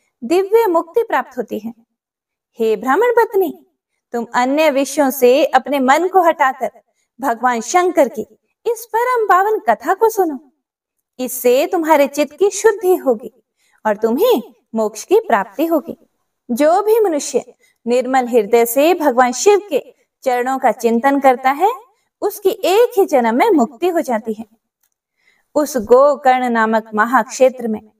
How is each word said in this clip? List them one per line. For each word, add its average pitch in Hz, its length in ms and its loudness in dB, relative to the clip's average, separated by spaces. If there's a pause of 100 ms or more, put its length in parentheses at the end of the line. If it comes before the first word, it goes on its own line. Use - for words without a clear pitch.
(240)
दिव्य 381 440 0
मुक्ति 339 360 -2
प्राप्त 294 340 -6
होती 214 220 -8
है। 220 140 -14 (840)
हे 220 160 0
ब्राह्मण 269 360 0
पत्नी, 392 560 -2 (440)
तुम 240 220 -6
अन्य 277 360 0
विषयों 277 400 0
से 254 360 2
अपने 262 340 -2
मन 277 280 2
को 370 140 2
हटाकर 269 500 0 (500)
भगवान 233 400 -2
शंकर 349 460 0
की 277 140 -10 (440)
इस 453 300 -6
परम 480 320 -2
पावन 392 320 2
कथा 262 340 -2
को 440 160 2
सुनो, 339 300 -2 (800)
इससे 254 480 0
तुम्हारे 320 400 0
चित्त 294 280 -6
की 392 140 0
शुद्धि 381 460 2
होगी 240 480 -4 (420)
और 214 120 -2
तुम्हें 262 440 0 (340)
मोक्ष 214 280 -6
की 415 160 2
प्राप्ति 226 460 -2
होगी। 330 320 -4 (540)
जो 302 320 2
भी 427 160 2
मनुष्य 320 460 -2 (420)
निर्मल 254 400 0
हृदय 233 380 2
से 285 280 2
भगवान 262 380 0
शिव 392 380 2
के 285 240 -6 (300)
चरणों 254 360 -2
का 254 120 2
चिंतन 240 480 0
करता 262 320 2
है, 381 200 0 (500)
उसकी 392 280 -4
एक 403 500 2
ही 392 60 2
जन्म 233 300 0
में 381 140 2
मुक्ति 311 400 0
हो 330 120 -2
जाती 226 320 -6
है। 220 120 -14 (1120)
उस 285 220 -2
गोकर्ण 254 720 2
नामक 226 460 -2
महाक्षेत्र 240 720 0
में 214 320 -8